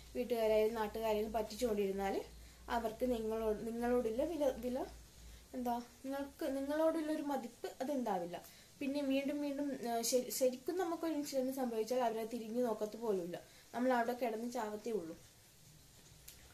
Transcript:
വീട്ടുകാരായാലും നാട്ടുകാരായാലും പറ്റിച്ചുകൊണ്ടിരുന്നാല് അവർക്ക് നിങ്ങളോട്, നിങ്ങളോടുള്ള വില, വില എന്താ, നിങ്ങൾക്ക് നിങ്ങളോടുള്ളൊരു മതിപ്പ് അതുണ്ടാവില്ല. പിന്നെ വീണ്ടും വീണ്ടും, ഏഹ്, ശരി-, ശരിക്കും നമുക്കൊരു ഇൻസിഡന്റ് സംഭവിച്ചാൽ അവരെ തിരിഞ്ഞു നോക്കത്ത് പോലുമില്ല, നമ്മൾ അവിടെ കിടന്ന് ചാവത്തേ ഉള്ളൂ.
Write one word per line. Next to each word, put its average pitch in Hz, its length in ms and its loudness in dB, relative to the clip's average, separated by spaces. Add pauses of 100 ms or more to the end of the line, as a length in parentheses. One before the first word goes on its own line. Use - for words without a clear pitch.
(100)
വീട്ടുകാരായാലും 220 640 4
നാട്ടുകാരായാലും 220 580 0
പറ്റിച്ചുകൊണ്ടിരുന്നാല് 208 880 2 (480)
അവർക്ക് 233 420 0
നിങ്ങളോട്, 220 540 0
നിങ്ങളോടുള്ള 233 600 2
വില, 311 200 0 (120)
വില 247 220 -2 (720)
എന്താ, 247 220 0 (240)
നിങ്ങൾക്ക് 277 540 -6
നിങ്ങളോടുള്ളൊരു 302 720 2
മതിപ്പ് 277 460 -4 (120)
അതുണ്ടാവില്ല. 220 560 0 (400)
പിന്നെ 285 260 -2
വീണ്ടും 277 380 2
വീണ്ടും, 285 280 -2 (120)
ഏഹ്, 233 220 0
ശരി-, 247 280 2
ശരിക്കും 254 480 0
നമുക്കൊരു 330 360 0
ഇൻസിഡന്റ് 269 380 0
സംഭവിച്ചാൽ 247 480 0
അവരെ 226 240 2
തിരിഞ്ഞു 226 380 -2
നോക്കത്ത് 214 340 0
പോലുമില്ല, 190 420 0 (320)
നമ്മൾ 254 220 4
അവിടെ 240 220 4
കിടന്ന് 240 360 -2
ചാവത്തേ 220 420 -4
ഉള്ളൂ. 165 220 -2 (1400)